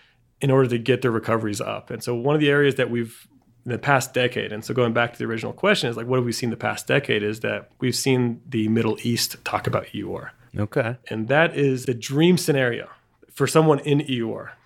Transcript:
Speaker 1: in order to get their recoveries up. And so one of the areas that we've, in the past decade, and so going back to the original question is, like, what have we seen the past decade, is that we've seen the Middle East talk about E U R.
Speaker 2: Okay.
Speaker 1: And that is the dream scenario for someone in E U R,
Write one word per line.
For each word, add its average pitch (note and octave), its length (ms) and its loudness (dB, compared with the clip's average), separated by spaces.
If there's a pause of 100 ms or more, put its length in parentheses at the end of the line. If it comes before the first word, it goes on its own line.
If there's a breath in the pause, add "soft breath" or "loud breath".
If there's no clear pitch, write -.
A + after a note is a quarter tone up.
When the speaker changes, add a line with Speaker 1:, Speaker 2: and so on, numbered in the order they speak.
(400 soft breath)
Speaker 1:
in C#3 100 0
order C3 200 4
to A#2+ 80 0
get B2 240 2
their B2 100 2
recoveries A2 480 -2
up. G#2 300 -8
And A#2 120 -10
so B2 140 -4
one C3+ 200 0
of D3+ 60 2
the C#3+ 80 4
areas C#3+ 260 4
that B2 140 0
we've, A#2 380 -6 (380)
in B2 80 -6
the A2+ 60 -4
past C#3 340 0
decade, A#2 400 -2
and G#2+ 100 -8
so B2 100 -6
going A#2+ 200 2
back A#2 180 0
to - 80 -16
the A#2+ 60 -4
original A2+ 280 -6
question F#3 360 0
is, A#2 80 -4
like, A#2 100 -8
what B2+ 100 2
have B2+ 80 2
we A#2+ 60 0
seen A2+ 200 -2
the - 60 -4
past - 300 -4
decade, A2+ 340 2
is G#2+ 200 -4
that G#2+ 280 -6 (120)
we've B2 140 0
seen B2 520 2
the A2 220 -2
Middle A2 340 2
East - 400 -4
talk - 240 -4
about A2 260 -2
E - 40 -8
U F#2+ 180 -8
R. - 160 -12 (260 soft breath)
Speaker 2:
Okay. A#2 400 -2 (120)
Speaker 1:
And A2 200 -4
that E3 260 2
is C3+ 300 0
the C3 80 -2
dream D3+ 440 4
scenario B2 520 0 (420)
for C3+ 160 0
someone D#3 320 4
in C#3+ 220 2
E C3 140 -2
U A2+ 180 -2
R, G2+ 180 -12 (140)